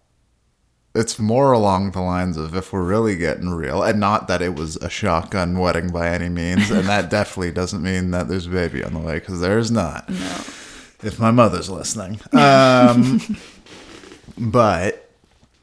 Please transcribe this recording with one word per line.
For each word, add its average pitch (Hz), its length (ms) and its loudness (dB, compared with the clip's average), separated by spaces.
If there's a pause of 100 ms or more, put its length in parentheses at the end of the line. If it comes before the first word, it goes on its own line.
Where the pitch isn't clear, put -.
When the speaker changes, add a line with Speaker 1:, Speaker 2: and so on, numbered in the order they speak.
(960)
Speaker 1:
it's - 240 -2
more 123 340 4
along 98 400 2
the 92 100 -4
lines 90 340 -2
of 78 180 -6
if 92 180 -6
we're 95 120 -2
really 104 320 2
getting 82 340 -2
real, 82 320 -4
and 104 160 0
not 104 300 0
that 87 140 -2
it 90 120 -2
was 80 220 -8
a 82 140 -8
shotgun 90 680 -2
wedding 87 320 0
by 85 200 -2
any 87 180 -4
means, 90 420 -2
and 95 160 0
that 98 240 -2
Speaker 2:
<laughs> 104 80 0
Speaker 1:
definitely 90 340 -4
doesn't 90 300 -4
mean 92 300 -2
that 87 160 -2
there's 90 180 -4
a 87 40 -10
baby 85 340 -2
on - 100 -8
the 80 60 -6
way, 80 200 -6
'cause 90 200 -10
there 95 180 2
is 113 120 -2
not. 82 380 -4
Speaker 2:
No. 180 280 -8 (640)
Speaker 1:
If 101 160 -8
my 113 120 2
mother's 98 400 2
listening. 95 500 -8 (120)
Um, 127 880 6 (600)
Speaker 2:
<laughs> - 560 -20
Speaker 1:
but, 107 720 0 (540)